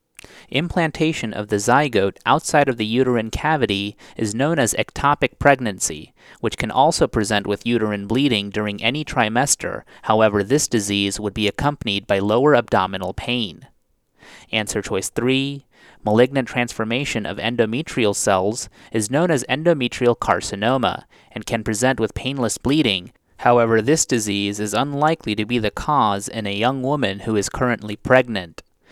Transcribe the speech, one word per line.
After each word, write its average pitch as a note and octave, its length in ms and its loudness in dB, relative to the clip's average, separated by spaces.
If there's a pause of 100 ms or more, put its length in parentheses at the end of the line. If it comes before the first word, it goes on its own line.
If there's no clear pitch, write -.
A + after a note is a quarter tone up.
(500)
implantation D#3+ 840 -2
of G#2 160 -8
the G#2 100 0
zygote A2+ 680 2
outside C#3+ 420 2
of B2 100 -2
the A2+ 80 -2
uterine A#2 440 0
cavity G#2+ 640 0 (220)
is G#2+ 180 -2
known D3 240 0
as B2+ 140 0
ectopic - 680 -2
pregnancy, A2 720 0 (280)
which - 160 -2
can A2 140 -6
also D#3 360 4
present G#2 400 0
with G2+ 180 -2
uterine G#2+ 420 0
bleeding A2+ 420 0
during G#2 340 -4
any C#3+ 220 -2
trimester. - 800 -2 (200)
However, G#2+ 400 4
this C3 240 2
disease G2+ 520 0
would G#2 160 -6
be G#2+ 120 0
accompanied G#2 580 -2
by G2 140 0
lower A#2+ 360 2
abdominal F#2+ 580 0
pain. A2+ 540 -8 (840)
Answer G#2+ 300 -2
choice G2 280 -6
three, C3+ 560 -2 (380)
malignant B2 440 2
transformation A#2 800 -4
of G2+ 120 -8
endometrial A#2 800 0
cells G2 540 0 (220)
is G#2+ 200 -2
known E3 200 2
as C#3+ 180 0
endometrial C3 680 2
carcinoma G#2+ 880 0 (280)
and G#2+ 140 -10
can A2+ 180 -2
present A#2 360 0
with A2 140 -2
painless C3 440 -4
bleeding. A#2+ 560 0 (280)
However, A#2 400 4
this D3 240 2
disease G#2 540 -2
is G#2 140 -4
unlikely C#3+ 640 0
to G#2+ 100 -2
be A#2+ 140 0
the G#2+ 100 0
cause G#2 580 0
in G#2+ 200 -6
a G2+ 80 -4
young B2+ 260 0
woman B2+ 380 -2
who A2 160 -2
is G2+ 140 0
currently A2 460 -2
pregnant. A2+ 680 0 (280)